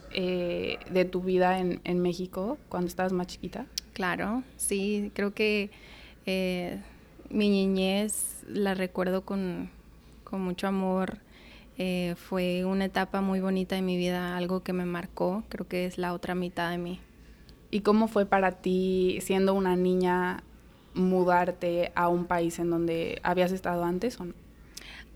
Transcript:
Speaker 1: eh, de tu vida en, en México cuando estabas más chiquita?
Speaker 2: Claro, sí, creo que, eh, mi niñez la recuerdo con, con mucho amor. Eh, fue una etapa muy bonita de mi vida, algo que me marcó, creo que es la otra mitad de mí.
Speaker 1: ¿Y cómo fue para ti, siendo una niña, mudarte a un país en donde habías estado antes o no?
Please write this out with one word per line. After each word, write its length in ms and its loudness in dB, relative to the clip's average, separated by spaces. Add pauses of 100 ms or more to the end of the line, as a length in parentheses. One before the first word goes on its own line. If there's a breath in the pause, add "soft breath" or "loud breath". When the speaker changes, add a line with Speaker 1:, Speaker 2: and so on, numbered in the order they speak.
(140)
Speaker 1:
eh, 680 -2 (100)
de 160 4
tu 160 -2
vida 380 4
en, 240 0
en 160 0
México 580 -2 (120)
cuando 180 -2
estabas 260 -2
más 140 -2
chiquita? 380 -10 (280)
Speaker 2:
Claro, 500 -2 (140)
sí, 560 -2
creo 200 -2
que, 360 0 (560 loud breath)
eh, 560 -2 (480 loud breath)
mi 200 2
niñez 1000 2
la 260 0
recuerdo 500 0
con, 460 -4 (540)
con 180 -6
mucho 260 -2
amor. 520 0 (580 loud breath)
Eh, 400 -2
fue 480 0
una 200 2
etapa 360 0
muy 180 2
bonita 360 0
de 60 0
mi 160 0
vida, 400 0
algo 260 -2
que 100 -4
me 120 -2
marcó, 640 -2
creo 180 -8
que 180 -2
es 120 -6
la 160 -2
otra 220 -4
mitad 360 -2
de 60 -2
mí. 220 -6 (680 loud breath)
Speaker 1:
¿Y 120 0
cómo 260 6
fue 180 2
para 280 4
ti, 680 2
siendo 320 4
una 220 2
niña, 680 2 (500)
mudarte 1000 2
a 140 4
un 160 2
país 340 0
en 100 0
donde 540 0
habías 300 2
estado 320 -2
antes 340 -2
o 60 -8
no? 80 -10 (840 loud breath)